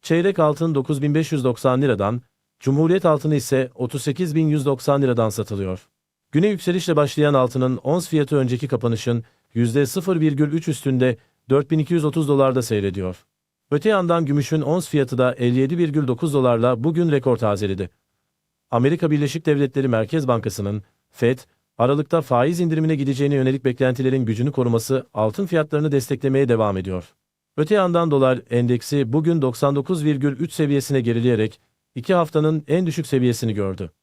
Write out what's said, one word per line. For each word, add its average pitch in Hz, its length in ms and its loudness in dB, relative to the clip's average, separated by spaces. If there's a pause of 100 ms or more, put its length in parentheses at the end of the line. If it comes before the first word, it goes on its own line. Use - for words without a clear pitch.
Çeyrek 180 360 0
altın 156 360 0
dokuz 139 280 -2
bin 147 120 0
beş 156 180 0
yüz 139 120 -2
doksan 127 380 0
liradan, 113 400 0 (380)
Cumhuriyet 165 440 2
altını 151 300 2
ise 131 400 0
otuz 127 280 -6
sekiz 151 320 -4
bin 160 140 2
yüz 147 180 0
doksan 139 360 0
liradan 120 280 2
satılıyor. 98 580 -6 (440)
Güne 175 160 2
yükselişle 180 480 -2
başlayan 147 380 2
altının 127 420 2
ons 165 320 -2
fiyatı 151 280 0
önceki 127 320 -2
kapanışın 120 560 -2 (300)
yüzde 120 320 2
sıfır 175 340 -2
virgül 147 320 0
üç 160 160 -4
üstünde 127 480 0 (340)
dört 139 200 2
bin 160 80 2
iki 156 160 -2
yüz 156 100 0
otuz 151 240 -2
dolarda 135 340 2
seyrediyor. 98 640 -4 (440)
Öte 151 180 0
yandan 170 380 2
gümüşün 147 340 0
ons 160 280 -2
fiyatı 135 300 0
da 127 160 2
elli 123 240 2
yedi 139 200 0
virgül 151 300 0
dokuz 139 260 -2
dolarla 123 500 2
bugün 165 260 0
rekor 131 260 2
tazeledi. 98 540 -2 (800)
Amerika 151 400 2
Birleşik 147 360 -2
Devletleri 139 420 0
Merkez 123 400 0
Bankası'nın, 104 540 -2 (280)
fed, 123 280 0 (400)
Aralık'ta 143 420 0
faiz 143 400 0
indirimine 160 360 0
gideceğine 139 380 0
yönelik 131 300 0
beklentilerin 131 600 0
gücünü 113 280 -2
koruması 120 640 0
altın 110 320 -2
fiyatlarını 156 460 0
desteklemeye 135 560 0
devam 107 280 2
ediyor. 92 380 -8 (420)
Öte 156 180 0
yandan 175 360 2
dolar 131 300 4 (100)
endeksi 120 640 0
bugün 160 300 0
doksan 139 340 0
dokuz 147 280 -4
virgül 143 280 0
üç 135 200 -6
seviyesine 143 480 0
gerileyerek 117 600 0 (340)
iki 139 200 -2
haftanın 156 540 0
en 175 180 0
düşük 156 200 -4
seviyesini 123 480 0
gördü. 95 360 -6 (120)